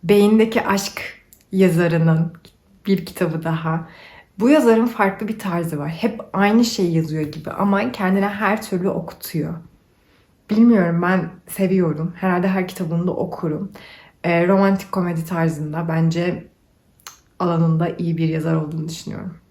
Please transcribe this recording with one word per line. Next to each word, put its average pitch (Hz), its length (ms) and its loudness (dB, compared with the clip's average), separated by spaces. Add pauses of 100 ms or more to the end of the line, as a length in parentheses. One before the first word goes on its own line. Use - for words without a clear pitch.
Beyindeki 214 640 4
Aşk - 340 -4 (500)
yazarının 165 800 2 (540)
bir 180 180 0
kitabı 156 380 -4
daha. 160 460 -4 (500)
Bu 233 100 4
yazarın 233 360 6
farklı 202 420 -2
bir 214 120 -6
tarzı 170 380 -4
var. 143 120 -6
Hep - 320 -4 (120)
aynı 208 320 4
şeyi 180 280 -2
yazıyor 156 380 -2
gibi 151 200 -12
ama 202 400 0
kendine 196 380 0
her 208 320 -2
türlü 185 280 -2
okutuyor. - 640 -6 (960)
Bilmiyorum, 214 520 4
ben 175 280 0 (180)
seviyorum. 175 680 0
Herhalde 180 320 0
her 185 200 0
kitabını 170 400 -4
da - 40 0
okurum. 160 600 -6 (520)
Ee, 170 240 2
romantik 196 440 2
komedi 175 340 -4
tarzında 160 600 -4
bence 165 600 0 (920)
alanında 165 500 2
iyi 165 280 -4
bir 160 120 0
yazar 160 260 -2
olduğunu 160 340 -4
düşünüyorum. - 480 -12 (140)